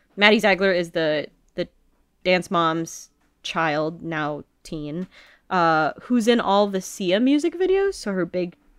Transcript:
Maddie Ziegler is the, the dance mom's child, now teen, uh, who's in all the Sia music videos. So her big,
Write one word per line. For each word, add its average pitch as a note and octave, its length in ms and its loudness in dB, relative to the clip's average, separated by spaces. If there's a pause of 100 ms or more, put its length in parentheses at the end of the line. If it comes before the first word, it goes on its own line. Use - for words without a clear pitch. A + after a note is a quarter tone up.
(160)
Maddie G#3+ 220 6
Ziegler G3 340 2
is F3 200 -2
the, D3+ 340 -2 (280)
the F3 140 -6 (560)
dance F3+ 260 0
mom's E3 600 -2 (320)
child, D#3+ 600 -2
now D3+ 420 -6 (180)
teen, D#3 440 -8 (440)
uh, E3 420 2 (100)
who's A#3+ 260 0
in A#3 120 4
all G3+ 260 2
the G3 140 -4
Sia F#3 400 -2
music D4 380 2
videos. F#4+ 360 2
So - 180 -6
her F#3 140 -2
big, F3 300 -6 (220)